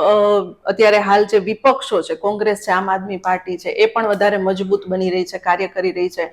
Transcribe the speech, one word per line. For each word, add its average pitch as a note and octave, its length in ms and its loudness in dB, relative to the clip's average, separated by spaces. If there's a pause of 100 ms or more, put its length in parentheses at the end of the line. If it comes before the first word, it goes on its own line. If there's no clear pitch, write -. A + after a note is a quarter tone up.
(680)
અત્યારે G#3 320 4
હાલ G3+ 260 4
જે G#3 140 2
વિપક્ષો A3 640 0
છે, E3 120 -8
કોંગ્રેસ G#3 440 -2 (100)
છે, G3 40 0
આમ F#3+ 180 0
આદમી F#3+ 260 -4
પાર્ટી F#3 420 -4
છે, E3+ 120 -8
એ G#3+ 160 2
પણ A3+ 200 -2
વધારે G3+ 300 2
મજબૂત F#3+ 520 -2
બની F#3 220 -2
રહી F#3 140 -2
છે, F3+ 140 -10
કાર્ય F#3 280 -2
કરી F#3 260 -4
રહી F3+ 160 -2
છે, F3+ 240 -6